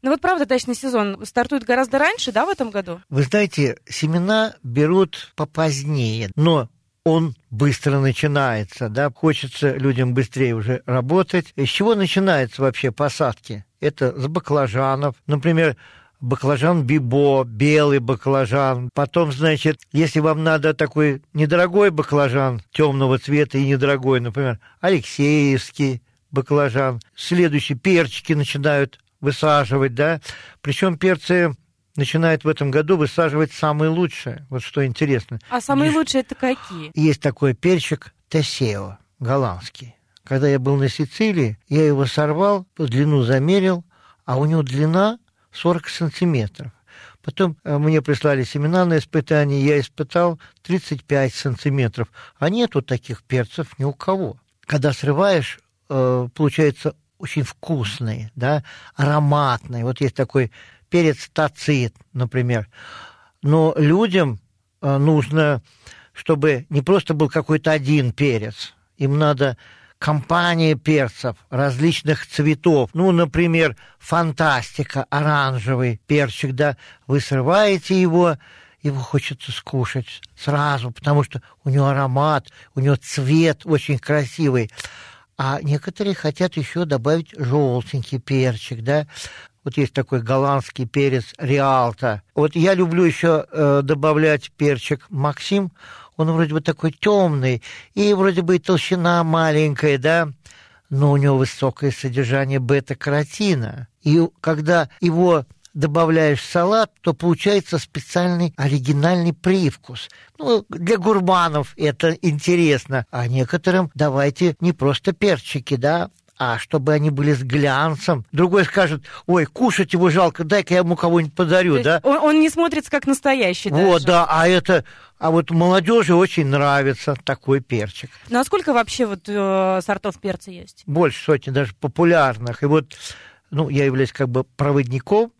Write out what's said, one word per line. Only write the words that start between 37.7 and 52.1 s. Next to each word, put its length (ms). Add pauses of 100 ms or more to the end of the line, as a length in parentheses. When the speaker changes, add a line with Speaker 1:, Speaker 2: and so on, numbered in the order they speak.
Speaker 2:
Тесео, 680 (220)
голландский. 760 (300)
Когда 240
я 100
был 180
на 120
Сицилии, 680 (100)
я 160
его 220
сорвал, 600 (120)
длину 440
замерил, 600 (400)
а 140
у 80
него 160
длина 560 (340)
сорок 380
сантиметров. 840 (500)
Потом, 400
э, 140
мне 240
прислали 420
семена 440
на 100
испытание, 640
я 180
испытал 600 (220)
тридцать 420
пять 300
сантиметров. 760 (300)